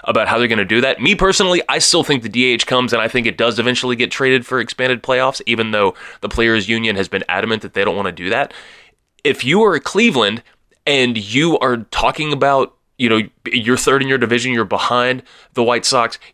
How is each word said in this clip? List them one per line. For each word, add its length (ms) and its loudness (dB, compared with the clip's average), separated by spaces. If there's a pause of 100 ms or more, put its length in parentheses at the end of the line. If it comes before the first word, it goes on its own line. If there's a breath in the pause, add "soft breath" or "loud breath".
about 240 2
how 80 0
they're 100 2
gonna 160 2
do 160 0
that. 220 0
Me 140 2
personally, 520 2
I 120 -2
still 220 2
think 220 -2
the 60 -6
D 160 2
H 200 0
comes, 280 0
and 80 0
I 80 0
think 180 0
it 100 -4
does 220 0
eventually 380 0
get 120 -2
traded 360 0
for 160 -2
expanded 420 -2
playoffs, 420 0
even 260 -2
though 240 2 (260 loud breath)
the 80 -6
players' 400 2
union 260 0
has 140 -4
been 180 -4
adamant 340 -2
that 120 -14
they 100 0
don't 140 0
wanna 160 -4
do 160 -8
that. 240 -2 (720 loud breath)
If 180 0
you 200 2
are 140 2
Cleveland 640 0 (460 soft breath)
and 300 2
you 420 0
are 200 0 (120)
talking 400 -2
about, 400 2 (260)
you 120 0
know, 100 4 (320)
you're 240 2
third 260 2
in 60 -2
your 100 0
division, 360 0
you're 100 0
behind 580 0 (320 soft breath)
the 80 -2
White 220 2
Sox, 340 0 (160 loud breath)